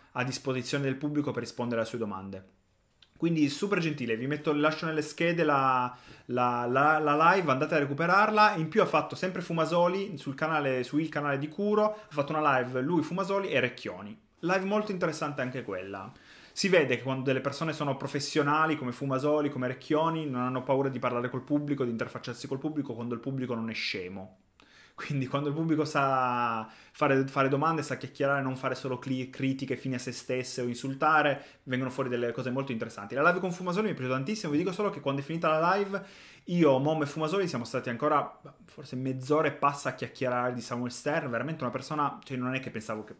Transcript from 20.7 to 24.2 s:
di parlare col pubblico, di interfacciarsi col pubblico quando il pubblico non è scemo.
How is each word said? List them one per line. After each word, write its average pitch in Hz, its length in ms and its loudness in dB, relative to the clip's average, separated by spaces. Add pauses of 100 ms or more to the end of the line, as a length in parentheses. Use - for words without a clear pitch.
di 127 100 -4
parlare 123 300 0
col 123 140 -4
pubblico, 143 420 0
di 120 60 0
interfacciarsi 117 560 -6
col 135 120 -4
pubblico 147 360 -4
quando 120 180 -6
il 117 80 -4
pubblico 127 340 -4
non 113 140 -4
è 110 60 -6
scemo. 95 640 -8 (600)